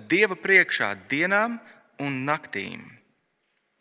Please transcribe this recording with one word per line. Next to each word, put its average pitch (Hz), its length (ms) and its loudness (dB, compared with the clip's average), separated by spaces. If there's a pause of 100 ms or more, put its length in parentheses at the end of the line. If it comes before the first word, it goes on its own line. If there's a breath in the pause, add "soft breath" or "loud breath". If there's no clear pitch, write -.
Dieva 185 320 2
priekšā 175 560 2 (160)
dienām 202 480 0 (400 soft breath)
un 139 300 -6
naktīm. 98 580 -6 (960)